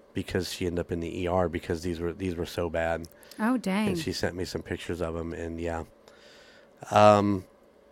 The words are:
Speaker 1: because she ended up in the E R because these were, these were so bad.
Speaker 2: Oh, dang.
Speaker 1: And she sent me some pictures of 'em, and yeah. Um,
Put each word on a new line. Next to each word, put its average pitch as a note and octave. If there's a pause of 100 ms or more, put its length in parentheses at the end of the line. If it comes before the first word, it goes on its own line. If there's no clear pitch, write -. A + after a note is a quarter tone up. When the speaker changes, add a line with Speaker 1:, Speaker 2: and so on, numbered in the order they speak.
(140)
Speaker 1:
because F#2
she -
ended E2+
up E2+
in F2
the E2
E F2+
R F2+
because E2+
these F2
were, E2+
these F2+
were E2+
so F2
bad. E2 (320)
Speaker 2:
Oh, A#3
dang. G3+
Speaker 1:
And F#3
she D3
sent F2
me F#2
some E2
pictures -
of E2
'em, E2
and E2
yeah. E2 (1080)
Um, G#2 (460)